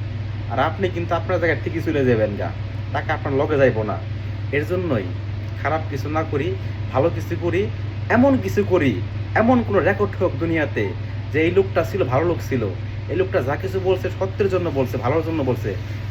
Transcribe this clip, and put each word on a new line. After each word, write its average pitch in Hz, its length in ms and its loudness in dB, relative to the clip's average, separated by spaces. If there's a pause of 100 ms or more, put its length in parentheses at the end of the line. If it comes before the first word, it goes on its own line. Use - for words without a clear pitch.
(500)
আর 120 100 -2
আপনি 165 300 0
কিন্তু 170 240 -4
আপনার 170 260 0
জায়গায় 160 220 2
ঠিকই 165 240 -2
চলে 151 200 2
যাবেন 110 320 4
গা, 90 120 -4 (440)
টাকা 151 200 -2
আপনার 147 280 -2
লগে 151 160 2
যাইবো 120 260 4
না। 98 140 -2 (540)
এর 147 180 0
জন্যই 170 380 0 (500)
খারাপ 151 320 -2
কিছু 143 200 -4
না 151 140 0
করি, 156 240 -2 (420)
ভালো 131 200 2
কিছু - 320 -4
করি, 175 200 0 (480)
এমন 262 280 6
কিছু 190 260 0
করি, 160 280 4 (440)
এমন 233 280 6
কোনো 202 160 2
রেকর্ড 196 400 2
হোক 180 200 2
দুনিয়াতে 165 440 0 (460)
যে 151 120 0
এই 170 100 4
লোকটা 180 320 4
ছিল 185 200 0
ভালো 170 220 2
লোক 165 140 2 (100)
ছিল, 120 140 0 (460)
এই - 80 -2
লোকটা 185 240 2
যা 135 140 0
কিছু 190 280 -4
বলছে 180 240 2 (120)
সত্যের 196 300 0
জন্য 175 180 0 (100)
বলছে, 131 200 0
ভালোর 139 300 0
জন্য 165 160 0
বলছে। 113 280 0 (400)